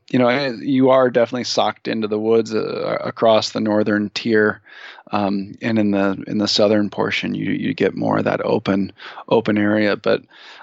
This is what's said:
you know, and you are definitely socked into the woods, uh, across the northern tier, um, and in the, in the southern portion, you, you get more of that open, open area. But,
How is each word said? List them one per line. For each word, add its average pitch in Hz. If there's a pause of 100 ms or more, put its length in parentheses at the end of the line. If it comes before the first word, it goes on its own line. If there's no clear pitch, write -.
you 127
know, 123
and 127
you 131
are 131
definitely 120
socked -
into 113
the 107
woods, 110
uh, -
across 113
the 113
northern 104
tier, 107 (500)
um, 101
and 117
in 104
the, 98
in -
the 101
southern 104
portion, 98
you, 104
you -
get -
more 110
of 107
that 104
open, 98 (340)
open 113
area. 104
But, - (420)